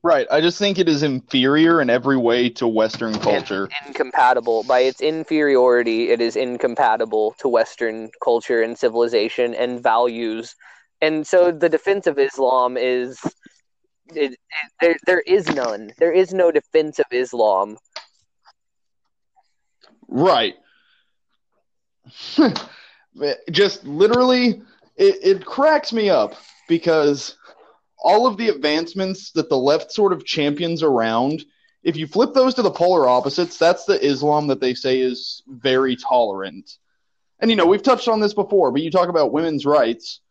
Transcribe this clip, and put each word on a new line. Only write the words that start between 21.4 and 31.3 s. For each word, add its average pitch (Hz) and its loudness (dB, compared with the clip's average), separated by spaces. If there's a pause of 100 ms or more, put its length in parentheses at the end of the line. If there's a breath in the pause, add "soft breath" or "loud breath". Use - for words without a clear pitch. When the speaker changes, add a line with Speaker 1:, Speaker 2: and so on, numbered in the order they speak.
Speaker 1:
<laughs> - - (1120 loud breath)
Just 196 0
literally, 240 2 (340 loud breath)
it, 196 4
it 190 2
cracks 294 0
me 214 0
up 123 2 (340)
because 160 0 (640 soft breath)
all 220 4
of 208 -2
the 220 0
advancements 170 -4
that 160 -4
the 147 2
left 143 0
sort 196 0
of 156 -8
champions 156 -4
around, 123 0 (400)